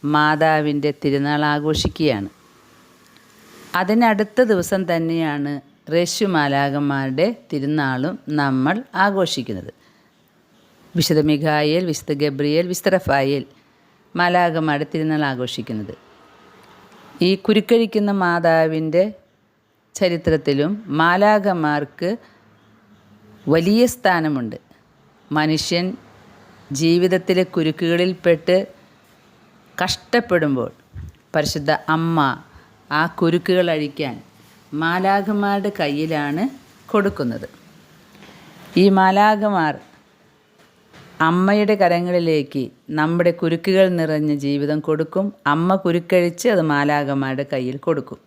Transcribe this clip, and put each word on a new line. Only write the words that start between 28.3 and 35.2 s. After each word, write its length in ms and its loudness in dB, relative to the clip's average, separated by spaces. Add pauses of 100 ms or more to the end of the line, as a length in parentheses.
കഷ്ടപ്പെടുമ്പോൾ 920 -2 (640)
പരിശുദ്ധ 400 -2 (240)
അമ്മ 220 0 (760)
ആ 100 0 (180)
കുരുക്കുകൾ 500 0
അഴിക്കാൻ 460 -4 (580)
മാലാഖമാരുടെ 1040 -2